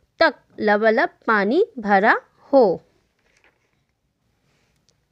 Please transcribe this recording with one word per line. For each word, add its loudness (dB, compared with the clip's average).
तक 0
लबालब 0
पानी 0
भरा 0
हो। 2